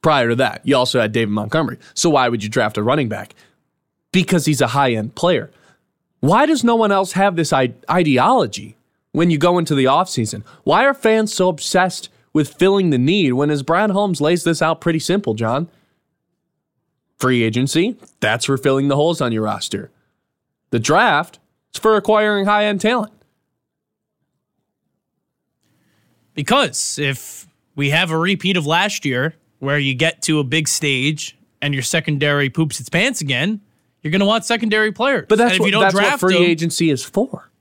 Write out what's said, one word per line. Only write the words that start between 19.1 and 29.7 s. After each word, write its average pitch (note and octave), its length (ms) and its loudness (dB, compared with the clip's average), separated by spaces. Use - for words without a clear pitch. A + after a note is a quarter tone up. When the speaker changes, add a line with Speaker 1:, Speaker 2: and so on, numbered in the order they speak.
Speaker 1:
on A#2+ 100 -2
your A2 120 -2
roster. - 460 -6
The A#2+ 80 0
draft, E3 600 0
it's - 100 -14
for A3 160 4
acquiring G#3 500 2
high-end G#3 360 0
talent. A3 320 -2
Speaker 2:
Because D#3 680 -2
if - 480 -8
we C#3 160 -2
have E3 200 0
a D#3+ 60 -2
repeat F#3+ 400 -2
of D3+ 80 -4
last F3+ 400 -2
year C3+ 300 -2
where C#3 200 -2